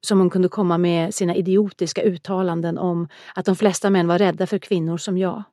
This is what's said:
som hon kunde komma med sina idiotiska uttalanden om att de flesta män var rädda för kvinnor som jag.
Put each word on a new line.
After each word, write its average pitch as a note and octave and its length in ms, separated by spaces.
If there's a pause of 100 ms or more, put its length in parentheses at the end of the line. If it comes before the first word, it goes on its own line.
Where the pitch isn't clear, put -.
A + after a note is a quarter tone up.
som G3+ 180
hon F3+ 120
kunde F#3 180
komma F3 300
med E3+ 360
sina F3 200
idiotiska F#3+ 680
uttalanden F3 760
om E3+ 300 (260)
att F#3 120
de F#3+ 100
flesta G3+ 340
män F#3 160
var F3 120
rädda F3+ 280
för G3+ 120
kvinnor E3+ 400
som F#3 200
jag. F#3 240 (100)